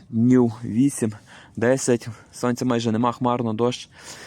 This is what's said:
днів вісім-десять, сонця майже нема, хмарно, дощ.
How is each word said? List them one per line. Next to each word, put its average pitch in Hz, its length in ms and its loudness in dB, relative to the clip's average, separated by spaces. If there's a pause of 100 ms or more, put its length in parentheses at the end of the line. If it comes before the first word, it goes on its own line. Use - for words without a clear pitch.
(100)
днів 120 420 4 (120)
вісім-десять, 120 1400 -2 (240)
сонця 123 320 -4
майже 117 280 0
нема, 120 200 0
хмарно, 120 400 -2
дощ. 120 360 -2 (380)